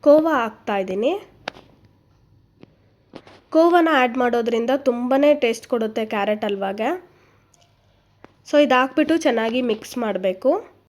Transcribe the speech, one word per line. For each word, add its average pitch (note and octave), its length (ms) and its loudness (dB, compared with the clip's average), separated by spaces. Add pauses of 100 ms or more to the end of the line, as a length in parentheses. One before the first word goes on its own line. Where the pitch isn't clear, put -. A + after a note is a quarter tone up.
ಕೋವಾ D#4 280 6 (100)
ಹಾಕ್ತಾ G#3+ 400 -8
ಇದ್ದೀನಿ. G3 280 -2 (2500)
ಕೋವಾನ E4+ 420 4
ಆ್ಯಡ್ B3+ 260 0
ಮಾಡೋದ್ರಿಂದ A#3 480 -2 (160)
ತುಂಬಾನೇ B3+ 420 0 (140)
ಟೇಸ್ಟ್ A3+ 300 -4
ಕೊಡುತ್ತೆ A3 400 -4
ಕ್ಯಾರೆಟ್ G#3+ 340 -4
ಹಲ್ವಾಗೆ. G3+ 420 -4 (1600)
So D4 160 4
ಇದಾಕ್ಬಿಟ್ಟು C4+ 520 2 (100)
ಚೆನ್ನಾಗಿ A3+ 340 -2 (100)
ಮಿಕ್ಸ್ - 240 -8 (100)
ಮಾಡ್ಬೇಕು. G3 480 -2 (360)